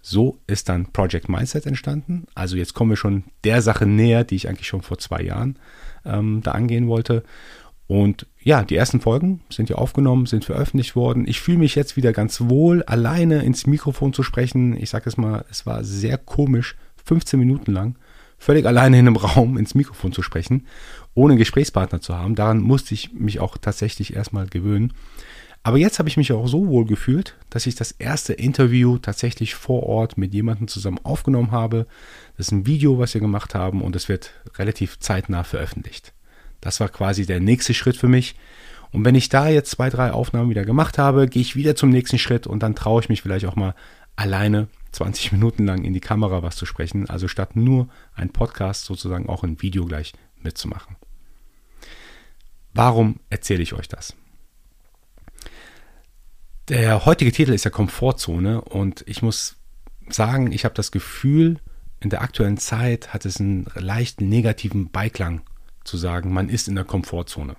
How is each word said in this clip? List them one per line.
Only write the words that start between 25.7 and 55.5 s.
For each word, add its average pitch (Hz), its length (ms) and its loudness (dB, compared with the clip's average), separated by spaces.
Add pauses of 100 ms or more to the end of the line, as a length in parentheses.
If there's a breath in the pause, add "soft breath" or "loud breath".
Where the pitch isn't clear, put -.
jetzt 180 220 4
habe 156 100 2
ich - 80 0
mich 135 160 2
auch 113 140 0
so 160 200 0
wohl 120 180 4
gefühlt, 127 520 0 (140)
dass - 160 -4
ich 120 80 -2
das - 160 -6
erste - 420 -4
Interview 123 640 4
tatsächlich 113 560 -4
vor 123 300 -4
Ort 110 340 -2
mit 95 160 -2
jemandem 110 340 -2
zusammen 98 360 -6
aufgenommen 120 480 0
habe. 113 340 0 (500 loud breath)
Das - 120 -6
ist - 40 -2
ein 101 140 0
Video, 143 320 4
was 120 160 -2
wir 110 80 -2
gemacht 104 320 -4
haben 95 300 -2
und 92 120 -4
es - 140 -6
wird - 220 -4 (260)
relativ 98 400 -4
zeitnah 92 460 -4
veröffentlicht. - 680 -10 (500 soft breath)
Das - 180 -6
war 101 100 -2
quasi 98 380 -2
der 90 140 -2
nächste 117 340 2
Schritt - 200 0
für - 120 0
mich. 123 280 2 (540 loud breath)
Und 107 160 -2
wenn 123 80 6
ich 131 160 4
da 143 200 4
jetzt 151 200 4
zwei, 127 220 -2
drei 123 200 0
Aufnahmen 120 380 0
wieder 104 160 0
gemacht 135 320 0
habe, 139 300 4
gehe 127 160 0
ich - 120 -4
wieder 143 200 2
zum 135 160 6
nächsten 127 260 2
Schritt 117 300 0
und 107 160 -4
dann 110 100 0
traue 113 300 2
ich - 60 -8
mich 107 120 0
vielleicht 95 240 -4
auch 90 100 -6
mal 98 200 -2 (400 loud breath)
alleine 104 520 0 (240)
zwanzig - 400 -4
Minuten 107 340 2
lang 92 200 -2
in 92 80 -2
die 92 80 -4
Kamera 98 420 -2
was 85 140 -8
zu - 80 -8
sprechen. 85 440 -6
Also 87 200 -6
statt - 260 -6
nur 127 320 2 (260 soft breath)
ein 92 160 -6
Podcast - 540 -4
sozusagen 90 460 -8
auch 87 160 -6
ein 80 160 -6
Video 92 240 -4
gleich 78 260 -8 (320 soft breath)
mitzumachen. - 540 -10 (1800 soft breath)
Warum 113 560 2
erzähle 95 340 -2
ich - 100 -8
euch - 140 -10
das? - 260 -16 (2500 loud breath)